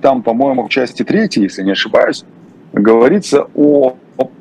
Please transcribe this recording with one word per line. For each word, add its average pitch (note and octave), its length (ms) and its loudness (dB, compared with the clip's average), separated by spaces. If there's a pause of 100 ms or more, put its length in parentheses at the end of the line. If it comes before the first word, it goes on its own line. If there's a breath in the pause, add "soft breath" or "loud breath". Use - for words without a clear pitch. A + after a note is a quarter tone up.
там, C3 220 2
по-моему, B2+ 400 0
в G#2 60 -8
части B2 340 -4
третьей, G3 400 0
если F#2+ 200 -6
не F#2+ 80 -2
ошибаюсь, - 520 -4 (480)
говорится B2 840 2
о, C#3+ 400 2 (220)
о - 120 -4 (120)